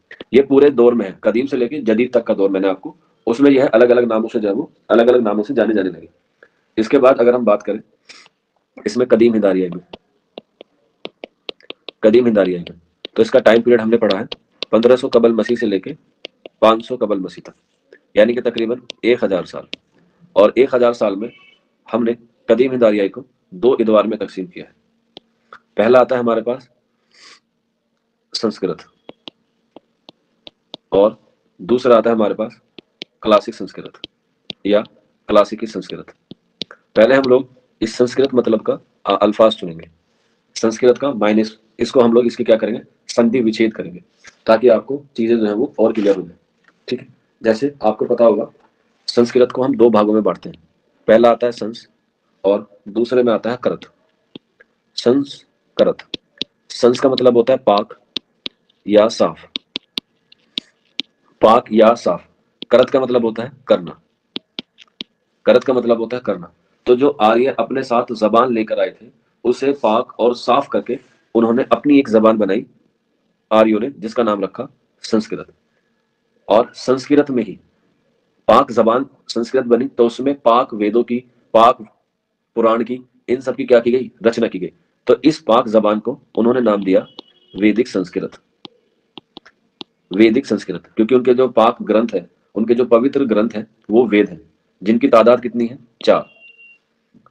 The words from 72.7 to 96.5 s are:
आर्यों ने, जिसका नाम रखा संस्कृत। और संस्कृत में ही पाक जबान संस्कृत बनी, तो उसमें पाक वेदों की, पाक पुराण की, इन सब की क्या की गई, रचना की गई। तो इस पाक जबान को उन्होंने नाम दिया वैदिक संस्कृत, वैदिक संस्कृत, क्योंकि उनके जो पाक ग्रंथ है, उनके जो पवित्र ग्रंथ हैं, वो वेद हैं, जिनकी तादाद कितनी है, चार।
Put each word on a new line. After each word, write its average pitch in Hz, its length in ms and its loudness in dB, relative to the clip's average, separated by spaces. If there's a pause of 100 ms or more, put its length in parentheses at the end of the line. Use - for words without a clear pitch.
आर्यों 107 280 2
ने, 131 100 -6
जिसका 120 340 -6
नाम 104 200 -4
रखा 120 240 -10 (340)
संस्कृत। - 520 -6 (960)
और 110 260 2
संस्कृत 139 540 -2
में 123 140 -2
ही 92 160 -14 (880)
पाक 120 240 4
जबान 117 340 0 (220)
संस्कृत 120 380 -4
बनी, 120 220 0
तो 120 200 0
उसमें 135 320 -6
पाक 123 340 0
वेदों 107 300 -2
की, 120 160 -6 (340)
पाक 113 280 4 (760)
पुराण 113 280 0
की, 123 180 -10 (280)
इन 127 120 -4
सब 123 140 -6
की 135 100 -8
क्या 120 140 4
की 120 120 0
गई, 120 200 -2 (120)
रचना 117 240 0
की 92 120 -12
गई। 87 120 -10 (360)
तो 123 160 4
इस 156 160 0
पाक 117 280 0
जबान 107 320 0
को 131 200 -8 (160)
उन्होंने 120 260 0
नाम 104 220 0
दिया 95 240 0 (480)
वैदिक 104 320 0
संस्कृत, 90 440 -8 (1800)
वैदिक 113 320 4
संस्कृत, 95 380 -6 (120)
क्योंकि 113 200 2
उनके 127 180 2
जो 127 140 2
पाक 113 340 2
ग्रंथ 107 320 0
है, 90 160 -8 (260)
उनके 117 200 0
जो 123 100 0
पवित्र 131 400 2
ग्रंथ 110 300 0
हैं, 107 120 -10 (220)
वो 117 160 4
वेद 101 240 2
हैं, 82 120 -18 (420)
जिनकी 117 240 0
तादाद 120 340 4
कितनी 120 260 -6
है, 131 120 -18 (260)
चार। 87 240 0 (1000)